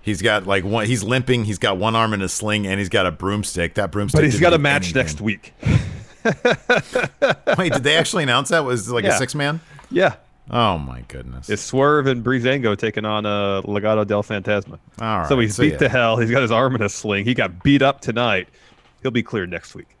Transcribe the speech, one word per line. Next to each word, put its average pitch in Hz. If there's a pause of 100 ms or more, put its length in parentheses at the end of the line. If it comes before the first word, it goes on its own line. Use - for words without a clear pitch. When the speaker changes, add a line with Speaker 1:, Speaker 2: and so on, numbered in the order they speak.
Speaker 1:
He's 101
got, 104
like, 98
one, 107
he's 117
limping. 123
He's 104
got 101
one 107
arm 113
in 101
a 95
sling, 104
and 95
he's 98
got 98
a 90
broomstick. 90
That 98
broomstick 101
Speaker 2:
But 151
he's 139
Speaker 1:
didn't 117
Speaker 2:
got 175
a 165
Speaker 1:
do 147
Speaker 2:
match 143 (120)
Speaker 1:
anything. 131
Speaker 2:
next 76
week. 101 (100)
<laughs> -
Speaker 1:
Wait, 180
did 127
they 147
actually 165
announce 131
that? 165
Was 123
it, 123
like, 117
a -
Speaker 2:
Yeah. 147
Speaker 1:
six 127
man? 147 (320)
Speaker 2:
Yeah. 185 (360)
Speaker 1:
Oh 110
my 65
goodness. 64
Speaker 2:
It's 107
Swerve 143
and 127
Breezango 123
taking 107
on, 107
uh, 101
Legado 104
del 104
Fantasma. 104 (240)
Speaker 1:
All 110
right, 80
Speaker 2:
So 131
he's 107
Speaker 1:
so -
Speaker 2:
beat 156
Speaker 1:
yeah. 147
Speaker 2:
to 135
hell. 117
He's 113
got 127
his 110
arm 127
in 110
a 101
sling. 101
He 123
got 92
beat 139
up 135
tonight. 110 (540)
He'll 131
be 113
cleared 92
next 87
week. 95 (120)